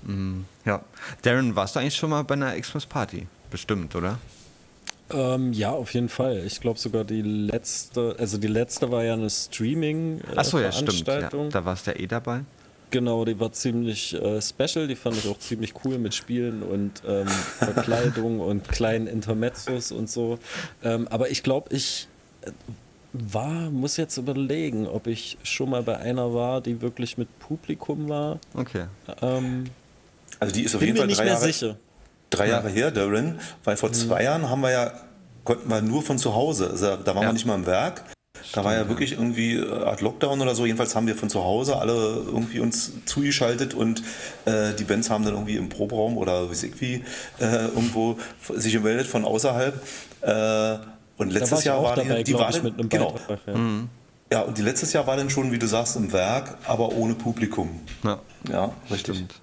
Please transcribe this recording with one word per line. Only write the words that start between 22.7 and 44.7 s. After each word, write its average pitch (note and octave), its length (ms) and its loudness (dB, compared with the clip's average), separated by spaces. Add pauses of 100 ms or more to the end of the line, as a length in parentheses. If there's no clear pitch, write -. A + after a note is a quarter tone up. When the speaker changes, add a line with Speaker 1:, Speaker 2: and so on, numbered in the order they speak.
Speaker 2:
war, C3 560 -2
muss C#3 280 -2
jetzt D#3+ 200 -2
überlegen, C3+ 680 -2
ob G#2+ 200 -4
ich A2+ 360 -6
schon - 260 -2
mal B2 140 0
bei A2+ 140 0
einer A#2+ 360 0
war, B2 280 0
die A#2+ 200 -2
wirklich A#2+ 360 -4
mit A#2 100 -4 (120)
Publikum D3+ 720 -6
war. D3+ 300 -2 (160)
Speaker 1:
Okay. B2 300 -4 (360)
Speaker 2:
Ähm, B2+ 440 0 (720)
Speaker 3:
Also G2+ 140 0
die G2+ 100 2
ist - 120 0
auf G2+ 40 2
Speaker 2:
bin D#3+ 80 4
Speaker 3:
jeden A3 100 4
Speaker 2:
mir - 40 4
Speaker 3:
Fall B2 60 4
Speaker 2:
nicht G2+ 120 4
Speaker 3:
drei A2 60 4
Speaker 2:
mehr A#2 80 6
Speaker 3:
Jahre, A#2 120 4
Speaker 2:
sicher. A2+ 320 0 (520)
Speaker 3:
drei - 180 2
Speaker 1:
Ja. A2 100 4
Speaker 3:
Jahre G#2+ 120 0
her, A#2 220 4
Darren, A2 480 2 (240)
weil G#2 140 2
vor A2 120 2
Speaker 2:
Mhm. A#2 40 -6
Speaker 3:
zwei A2+ 300 4
Jahren D3 260 2
haben C3+ 120 2
wir B2+ 100 4
ja, A#2+ 220 2 (500)
konnten A#2+ 260 0
wir A2 120 4
nur A2+ 220 2
von C#3 140 2
zu B2 180 2
Hause, B2+ 340 2
also G2 280 2
da F#2 180 0
waren G2+ 80 4
Speaker 1:
Ja. G#2+ 60 4
Speaker 3:
wir - 40 2
nicht A2+ 120 0
mal A2 100 2
im F2+ 100 0
Werk. G#2 380 2 (520)
Da G2+ 80 2
war G2+ 80 4
ja A2 80 4
Speaker 1:
Stimmt, G#2+ 60 2
ja. G2 40 -4
Speaker 3:
wirklich B2+ 220 0
irgendwie, A#2 440 0
äh, A2 280 -2
Art G#2 160 2
Lockdown C3+ 400 2
oder B2+ 160 2
so. A#2+ 100 4
Jedenfalls A2+ 300 2
haben A2+ 120 2
wir A2 80 2
von G#2+ 140 -2
zu G2 140 0
Hause A#2+ 340 2
alle A2+ 480 2
irgendwie A#2 360 -2
uns A#2 320 0 (120)
zugeschaltet C#3 680 0
und, A2+ 280 0 (440)
äh, G#2+ 280 2